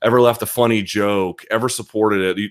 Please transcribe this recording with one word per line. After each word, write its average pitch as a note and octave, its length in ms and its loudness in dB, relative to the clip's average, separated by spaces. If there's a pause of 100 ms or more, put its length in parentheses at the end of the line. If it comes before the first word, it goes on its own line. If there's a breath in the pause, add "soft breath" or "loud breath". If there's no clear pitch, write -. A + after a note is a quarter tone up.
ever B2 200 4
left A#2+ 200 4
a G#2+ 40 -4
funny A#2 360 0
joke, G2 720 -2
ever A2+ 160 -2
supported G#2+ 540 -2
it, F#2 160 -2
you, G#2 140 -6